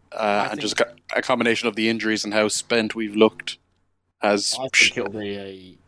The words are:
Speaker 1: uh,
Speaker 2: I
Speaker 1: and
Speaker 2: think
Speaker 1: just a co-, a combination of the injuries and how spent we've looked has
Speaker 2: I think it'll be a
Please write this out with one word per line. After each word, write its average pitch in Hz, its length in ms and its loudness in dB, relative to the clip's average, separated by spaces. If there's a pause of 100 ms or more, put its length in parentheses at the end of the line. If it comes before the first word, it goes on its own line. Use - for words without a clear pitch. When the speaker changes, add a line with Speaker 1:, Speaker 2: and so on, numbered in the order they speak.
(120)
Speaker 1:
uh, - 60 -14
Speaker 2:
I 104 260 0
Speaker 1:
and 104 80 -4
Speaker 2:
think 104 100 -6
Speaker 1:
just 104 180 -4
a - 60 4
co-, - 100 -20 (200)
a 117 60 0
combination 117 460 0
of 107 80 -4
the 110 140 2
injuries 110 360 -2
and 104 80 -6
how 107 140 4
spent 110 480 -2
we've 107 200 -6
looked - 420 4 (640)
has 101 380 2
Speaker 2:
I 131 140 -6
think - 240 4
it'll 107 140 -4
be 104 260 -6
a 95 400 -16 (100)